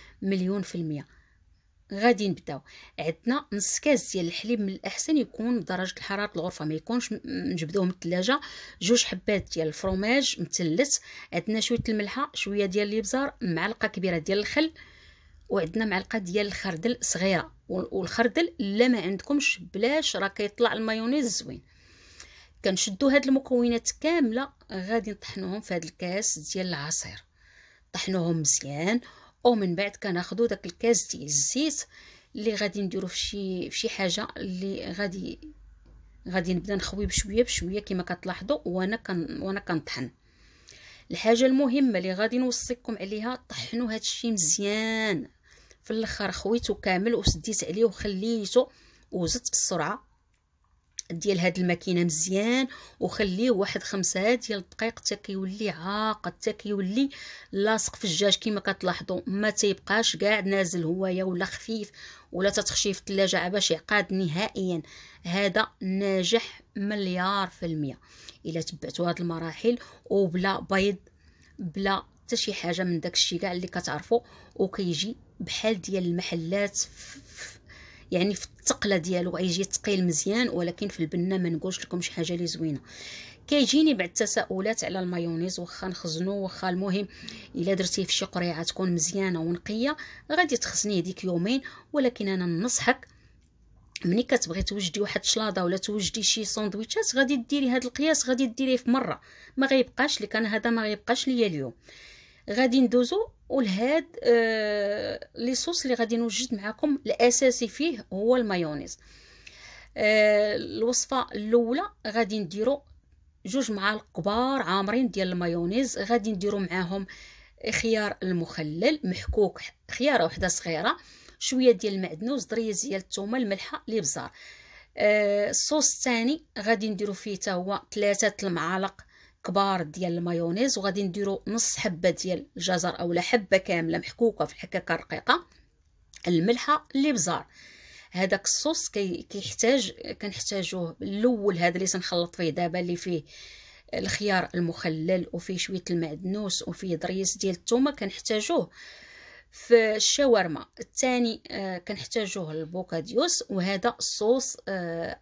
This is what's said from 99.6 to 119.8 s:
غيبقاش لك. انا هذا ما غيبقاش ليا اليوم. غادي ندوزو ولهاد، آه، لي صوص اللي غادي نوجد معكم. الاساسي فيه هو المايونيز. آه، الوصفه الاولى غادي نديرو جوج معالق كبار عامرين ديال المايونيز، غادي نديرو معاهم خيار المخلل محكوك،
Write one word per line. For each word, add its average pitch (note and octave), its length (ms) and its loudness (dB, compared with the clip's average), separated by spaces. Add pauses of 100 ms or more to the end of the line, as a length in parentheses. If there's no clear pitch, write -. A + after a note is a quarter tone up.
غيبقاش C4 540 2
لك. G3+ 140 -4
انا A3 200 0
هذا A3 140 0
ما A3+ 120 2
غيبقاش G#3+ 460 -2
ليا A#3+ 200 4
اليوم. C3+ 260 -4 (760)
غادي B3 320 4
ندوزو B3 460 4 (220)
ولهاد، B3 560 2 (180)
آه، G#3 1120 2
لي B3 200 0
صوص F4 260 0
اللي B3+ 120 0
غادي A#3 240 2
نوجد A#3 380 0
معكم. A3+ 500 0
الاساسي B3 600 4
فيه C#4 460 -2
هو A3 220 4
المايونيز. F3 640 0 (1000)
آه، G#3+ 580 6
الوصفه A#3+ 760 0
الاولى A#3+ 580 2 (180)
غادي G#3+ 320 0
نديرو G#3 420 -2 (640)
جوج A3+ 260 -2
معالق G#3 340 -2 (100)
كبار A#3+ 460 2
عامرين G3 480 2
ديال F#3 220 0
المايونيز، F3 640 0
غادي A3 340 2
نديرو G3+ 280 0
معاهم F#3 480 -2 (640)
خيار G#3+ 520 0
المخلل F3 800 0
محكوك، F#3 560 0 (320)